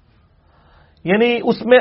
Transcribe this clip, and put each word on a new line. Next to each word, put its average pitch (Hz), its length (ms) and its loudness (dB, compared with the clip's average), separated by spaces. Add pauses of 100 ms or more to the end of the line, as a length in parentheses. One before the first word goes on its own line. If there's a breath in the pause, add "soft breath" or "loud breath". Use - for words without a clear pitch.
(1040)
یعنی 226 400 -2
اس 233 220 -4
میں 247 160 4